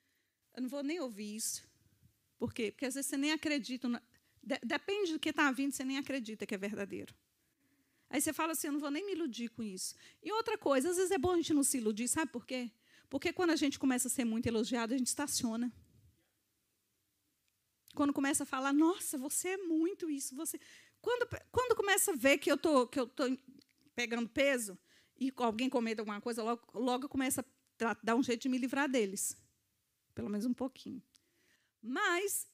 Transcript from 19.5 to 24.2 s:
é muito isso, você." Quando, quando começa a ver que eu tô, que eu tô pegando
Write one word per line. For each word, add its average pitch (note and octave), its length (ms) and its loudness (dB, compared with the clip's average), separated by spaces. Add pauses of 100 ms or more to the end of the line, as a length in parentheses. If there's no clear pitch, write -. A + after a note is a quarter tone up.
é F#4+ 60 -2
muito E4+ 520 -2
isso, C#4 280 -6
você." D4+ 240 -6 (420)
Quando, A#4+ 260 0 (220)
quando B4 240 2
começa G4+ 380 2
a D4+ 40 -2
ver C4+ 220 4
que D#4 120 0
eu C#4+ 60 4
tô, C#4 300 4
que C#4 140 -2
eu A#3 60 0
tô C4+ 180 -4 (720)
pegando A#3 340 -2